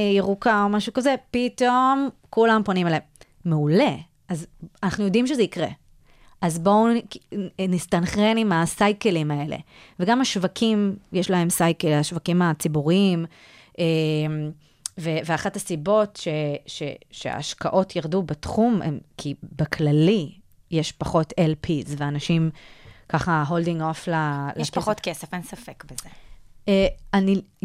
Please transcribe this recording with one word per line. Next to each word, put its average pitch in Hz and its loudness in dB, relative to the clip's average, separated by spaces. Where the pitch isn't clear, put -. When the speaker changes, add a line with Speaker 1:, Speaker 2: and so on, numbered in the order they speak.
Speaker 1:
ירוקה 202 2
או 202 2
משהו 208 -2
כזה?" 262 2
פתאום 254 2
כולם 220 4
פונים 185 2
אליהם. 160 2
מעולה. 160 2
אז 170 -8
אנחנו - -2
יודעים 208 2
שזה 254 0
יקרה. 170 -2
אז 165 0
בואו 208 4
נ-, 233 2
נסתנכרן 185 0
עם 220 2
הסייקלים 170 2
האלה. 147 -4
וגם 226 2
השווקים, 208 0
יש 185 0
להם 175 2
סייקל, 165 2
השווקים 170 0
הציבוריים, 165 2
אמ, 180 0
ו-, 160 -2
ואחת 170 -2
הסיבות 202 -2
ש-, - -8
ש-, - -12
שההשקעות - -4
ירדו 170 -2
בתחום, 214 0
הם, 147 -4
כי 143 -8
בכללי 156 0
יש 156 -2
פחות - -2
אל 156 2
פיז, 143 -4
ואנשים 147 0
ככה 160 0
holding 170 -2
off 160 -4
ל-, - 0
Speaker 2:
יש 151 -4
Speaker 1:
לכסף. - -12
Speaker 2:
פחות - -2
כסף, - -8
אין 175 -6
ספק - -18
בזה. - -14
Speaker 1:
אה, 196 4
אני, 190 4